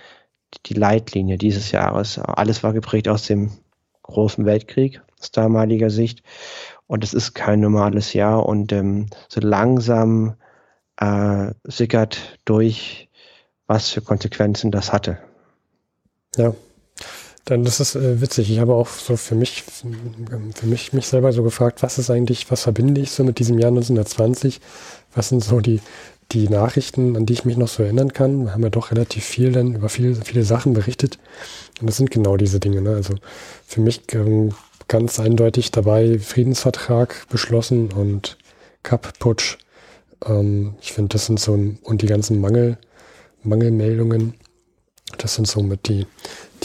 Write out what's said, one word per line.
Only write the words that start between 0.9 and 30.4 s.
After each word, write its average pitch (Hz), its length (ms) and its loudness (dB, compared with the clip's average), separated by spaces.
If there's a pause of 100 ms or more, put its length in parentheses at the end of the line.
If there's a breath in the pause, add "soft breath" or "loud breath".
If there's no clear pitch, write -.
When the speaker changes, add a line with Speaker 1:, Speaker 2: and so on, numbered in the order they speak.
Speaker 1:
dieses 101 320 0
Jahres. 52 480 -2
Alles - 460 -2
war 110 80 0
geprägt 110 340 -2
aus 107 200 0
dem 104 260 -2 (500)
Großen - 420 0
Weltkrieg, 110 580 0 (180)
aus - 100 -16
damaliger 110 600 2
Sicht. 113 340 -2 (640 loud breath)
Und 107 160 -4
es 107 100 -4
ist - 200 -2
kein 104 260 0
normales 104 520 2
Jahr 107 320 2
und, 104 280 -2
ähm, 101 340 -2 (220 loud breath)
so - 120 -6
langsam, 113 920 2 (640 soft breath)
äh, 101 560 0 (100)
sickert - 800 -2
durch, 110 640 0 (600 soft breath)
was 110 220 0
für - 100 -6
Konsequenzen 104 720 -2
das 101 200 -2
hatte. 90 260 -2 (1160 soft breath)
Speaker 2:
Ja, 117 180 2 (920 loud breath)
dann 120 180 2
das 120 160 0
ist, 143 140 -2
äh, 127 260 0
witzig. 120 300 0
Ich 110 80 2
habe 120 160 4
auch 117 140 2
so - 280 -4
für - 180 -4
mich, 117 280 0
für 113 1040 -12
mich, 117 260 -2
mich 131 140 0
selber 131 260 4
so 117 100 0
gefragt, 120 400 0
was 127 140 -2
ist 123 140 0
eigentlich, 120 400 0
was - 140 -2
verbinde 127 360 2
ich 135 120 -4
so 135 120 2
mit 127 140 2
diesem 117 200 4
Jahr 117 120 4
neunzehnhundertzwanzig? 120 920 0 (540 loud breath)
Was - 160 -2
sind 123 120 2
so 110 180 2
die, 110 200 2 (520 loud breath)
die 107 180 2
Nachrichten, 120 640 0
an 110 80 0
die 110 80 2
ich 120 140 -2
mich 117 100 0
noch 120 120 2
so - 160 -2
erinnern 123 280 0
kann? 135 320 0
Wir 101 80 -4
haben 110 100 -2
ja 113 60 2
doch 113 220 -2
relativ 113 340 -2
viel 127 280 0
dann 123 220 2
über 107 140 -2
viele, 123 280 0
viele 117 260 0